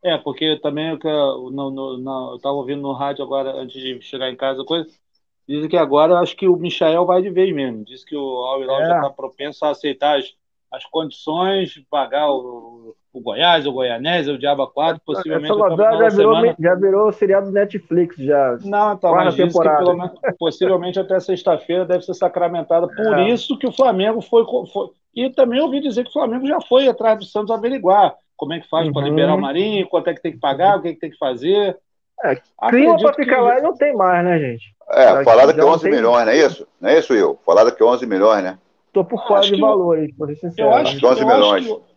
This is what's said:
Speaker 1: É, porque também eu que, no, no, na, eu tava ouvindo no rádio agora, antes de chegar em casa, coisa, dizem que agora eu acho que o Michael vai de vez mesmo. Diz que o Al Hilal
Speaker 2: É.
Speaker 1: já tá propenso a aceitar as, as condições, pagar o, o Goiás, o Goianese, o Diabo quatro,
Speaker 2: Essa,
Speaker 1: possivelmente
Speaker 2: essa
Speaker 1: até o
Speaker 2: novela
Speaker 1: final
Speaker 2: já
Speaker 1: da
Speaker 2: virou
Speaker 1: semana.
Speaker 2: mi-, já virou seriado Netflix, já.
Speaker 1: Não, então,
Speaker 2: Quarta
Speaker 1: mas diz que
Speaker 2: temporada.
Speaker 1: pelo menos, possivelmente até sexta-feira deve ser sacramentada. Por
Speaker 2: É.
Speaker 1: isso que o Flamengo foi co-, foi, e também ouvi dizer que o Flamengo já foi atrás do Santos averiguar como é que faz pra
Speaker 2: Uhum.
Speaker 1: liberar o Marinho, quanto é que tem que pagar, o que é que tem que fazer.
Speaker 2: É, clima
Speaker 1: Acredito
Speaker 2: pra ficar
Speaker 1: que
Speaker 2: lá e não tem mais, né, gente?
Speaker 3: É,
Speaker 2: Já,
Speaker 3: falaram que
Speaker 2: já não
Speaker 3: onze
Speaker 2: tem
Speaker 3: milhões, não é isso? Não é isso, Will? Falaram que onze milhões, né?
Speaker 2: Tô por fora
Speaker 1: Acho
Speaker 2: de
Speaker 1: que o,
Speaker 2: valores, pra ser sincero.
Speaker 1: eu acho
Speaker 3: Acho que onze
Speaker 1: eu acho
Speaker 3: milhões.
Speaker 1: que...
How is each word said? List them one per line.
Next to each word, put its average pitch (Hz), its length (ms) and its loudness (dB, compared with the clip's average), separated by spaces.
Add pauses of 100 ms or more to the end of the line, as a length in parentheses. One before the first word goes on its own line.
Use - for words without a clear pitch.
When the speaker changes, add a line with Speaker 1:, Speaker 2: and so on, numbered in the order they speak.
Speaker 1:
É, 170 140 -2
porque 151 440 -6
também 151 280 -6
eu 156 100 -8
que, - 80 -8
no, 135 640 -4
no, 135 300 -10
na, 127 340 -10
eu 123 60 -16
tava 139 160 -4
ouvindo 139 260 -8
no 139 120 -8
rádio 139 300 -8
agora, 135 280 -6
antes 131 280 -14
de 131 220 -12
chegar 131 300 -10
em 123 40 -12
casa, 135 300 -6
coisa, 160 220 -6 (600)
dizem 147 220 -6
que 175 80 0
agora 151 360 2
eu 175 40 4
acho - 180 -2
que 190 120 -2
o 180 100 4
Michael 170 480 0
vai 180 160 2
de 202 80 -4
vez 185 240 0
mesmo. 123 320 -6
Diz 127 180 -20
que - 120 -14
o 147 40 -6 (260)
Al 135 180 -6
Hilal 131 180 -2
Speaker 2:
É. 160 60 0
Speaker 1:
já 170 140 2
tá 139 100 -4
propenso 143 520 -12
a 151 60 0
aceitar 143 480 -2
as, 131 80 -4 (460)
as 131 140 -16
condições, 165 920 -4 (100)
pagar 143 420 -2
o, 117 640 -10 (180)
o 131 80 -16
Goiás, 143 460 0
o 143 40 -4
Goianese, 131 600 -4
o 135 80 -6
Diabo 139 280 -2
quatro, 160 280 -4
Speaker 2:
Essa, 160 100 -20
Speaker 1:
possivelmente 160 460 -6
Speaker 2:
essa 214 100 0
Speaker 1:
até 202 60 2
o - 20 2
Speaker 2:
novela 196 220 2
Speaker 1:
final 220 120 2
Speaker 2:
já 220 60 6
Speaker 1:
da 202 60 -2
Speaker 2:
virou 208 200 4
Speaker 1:
semana. 226 220 2
Speaker 2:
mi-, 160 80 -6
já 175 100 4
virou 196 360 2
seriado 196 400 0
Netflix, 190 680 -2
já. 135 460 0
Speaker 1:
Não, 208 300 0
então, 180 180 0
Speaker 2:
Quarta 180 140 4
Speaker 1:
mas 175 100 0
diz 185 100 2
que 175 60 0
Speaker 2:
temporada. 160 340 2
Speaker 1:
pelo 180 120 -2
menos, 175 160 -10 (260)
possivelmente 180 600 -2
até 190 200 -2
sexta-feira 180 680 -2
deve 175 180 -2
ser 180 120 -8
sacramentada. 175 720 -2
Por 208 320 -2
Speaker 2:
É. 202 100 2
Speaker 1:
isso 240 260 -4
que - 120 -6
o 226 40 -4
Flamengo 185 500 0
foi 233 240 2
co-, 233 200 -4
foi, 196 220 -8 (260)
e 247 160 -4
também 254 320 0
ouvi 285 180 -2
dizer 247 260 -4
que - 40 -20
o - 40 -20
Flamengo 254 340 -4
já 311 140 -2
foi 262 260 2
atrás 220 320 0
do 196 60 -14
Santos 214 260 -6
averiguar 220 640 2 (220)
como 151 160 -8
é 170 60 -8
que - 100 -20
faz 160 220 -2
pra 143 120 -4
Speaker 2:
Uhum. 143 60 -2
Speaker 1:
liberar 151 260 2
o 147 60 -2
Marinho, 185 460 -4
quanto 175 220 -2
é 151 60 -6
que - 60 -20
tem 165 100 -6
que 123 80 -18
pagar, 170 400 2
o - 20 -12
que 165 60 -6
é 160 60 -6
que - 60 -16
tem 160 120 -10
que - 60 -20
fazer. 170 600 -2 (460)
Speaker 2:
É, 143 120 0
clima 247 580 2
Speaker 1:
Acredito 320 100 2
Speaker 2:
pra 285 100 4
ficar 269 220 0
Speaker 1:
que 262 60 2
Speaker 2:
lá 240 180 2
e - 20 -4
não 330 140 -2
tem 285 200 0
mais, 180 300 2
né, 175 140 2
gente? 120 340 -8 (160)
Speaker 3:
É, - 140 4
Speaker 2:
Já, 135 200 6
Speaker 3:
falaram 135 280 8
que 151 60 2
Speaker 2:
já 151 60 4
não 151 100 6
Speaker 3:
onze 160 100 -2
Speaker 2:
tem 180 80 2
Speaker 3:
milhões, 117 340 4
não 107 60 2
é 135 60 4
isso? - 300 2 (140)
Não 92 80 -2
é 151 80 6
isso, 151 160 0
Will? 92 320 2
Falaram 104 240 6
que 110 140 0
onze 120 240 2
milhões, 101 360 2
né? 92 140 -8 (340)
Speaker 2:
Tô 190 140 0
por 233 220 -8
fora 202 140 2
Speaker 1:
Acho 196 100 0
Speaker 2:
de 202 60 0
Speaker 1:
que 202 60 0
o, 220 40 4
Speaker 2:
valores, 170 500 0
pra 156 100 -8
ser 147 100 -10
sincero. 170 320 -2
Speaker 1:
eu - 40 6
acho - 140 2
Speaker 3:
Acho 135 120 -4
que - 60 0
onze 127 160 4
Speaker 1:
eu 131 80 0
acho 120 80 6
Speaker 3:
milhões. 104 300 2
Speaker 1:
que... 110 120 -8 (180)